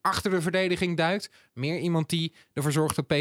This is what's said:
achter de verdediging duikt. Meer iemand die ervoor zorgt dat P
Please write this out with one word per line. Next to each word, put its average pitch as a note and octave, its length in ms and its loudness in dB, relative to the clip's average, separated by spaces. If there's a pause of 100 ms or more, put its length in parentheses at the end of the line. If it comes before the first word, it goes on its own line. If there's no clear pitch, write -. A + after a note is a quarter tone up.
achter F#3+ 300 0
de F#3 100 2
verdediging F3+ 560 0
duikt. F3 320 0 (240)
Meer D3 260 -4
iemand E3 300 0
die E3 240 -2 (200)
ervoor D3 180 -2
zorgt D#3 240 2
dat D3+ 120 -2
P E3 140 2